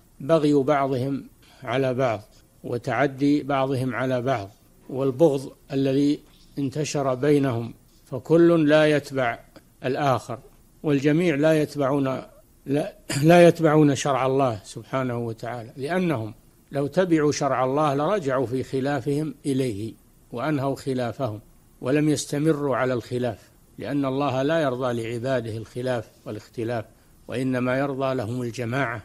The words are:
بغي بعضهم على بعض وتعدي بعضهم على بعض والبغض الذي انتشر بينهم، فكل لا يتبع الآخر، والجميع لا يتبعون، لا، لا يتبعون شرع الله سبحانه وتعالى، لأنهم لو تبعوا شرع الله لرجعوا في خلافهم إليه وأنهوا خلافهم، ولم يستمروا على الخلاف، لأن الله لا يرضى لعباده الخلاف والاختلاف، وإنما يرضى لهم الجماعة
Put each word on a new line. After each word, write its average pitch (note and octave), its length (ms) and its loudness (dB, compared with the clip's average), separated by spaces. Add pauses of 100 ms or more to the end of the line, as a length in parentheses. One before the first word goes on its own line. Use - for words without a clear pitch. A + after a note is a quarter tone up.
(200)
بغي D3 340 4
بعضهم C#3 720 0 (380)
على B2+ 320 0
بعض A#2 260 0 (440)
وتعدي C3+ 760 0
بعضهم C3+ 520 -2
على B2+ 280 -2
بعض A#2 280 -4 (400)
والبغض C3+ 640 0 (200)
الذي C#3 480 2 (380)
انتشر C#3 560 -2
بينهم، C3 600 0 (300)
فكل E3 640 4
لا D3+ 180 6
يتبع C3+ 520 0 (460)
الآخر، C3 540 0 (440)
والجميع D3+ 520 2
لا D#3 280 2
يتبعون، C#3 600 -2 (440)
لا، D3 280 -2 (280)
لا E3+ 260 10
يتبعون D#3 460 4
شرع C3 320 0
الله C3 380 0
سبحانه B2 540 -6
وتعالى، A#2 580 -10
لأنهم C#3+ 580 -4 (380)
لو C#3+ 140 -2
تبعوا D#3 460 2
شرع C3 320 0
الله C#3 300 2
لرجعوا C#3+ 520 0
في B2 160 -4
خلافهم C#3+ 720 -4 (120)
إليه B2 480 -4 (380)
وأنهوا C3+ 440 -2
خلافهم، A#2+ 640 -4 (400)
ولم D3 280 0
يستمروا C#3+ 680 0
على B2+ 180 0
الخلاف، B2 560 -6 (280)
لأن C#3 260 -4
الله C3+ 380 -2
لا D#3+ 180 0
يرضى B2 420 -2
لعباده A#2 540 -4
الخلاف A#2+ 520 -6 (180)
والاختلاف، A#2 580 -8 (440)
وإنما B2+ 500 -2
يرضى C3+ 360 -2
لهم B2 280 -4
الجماعة A#2+ 640 -4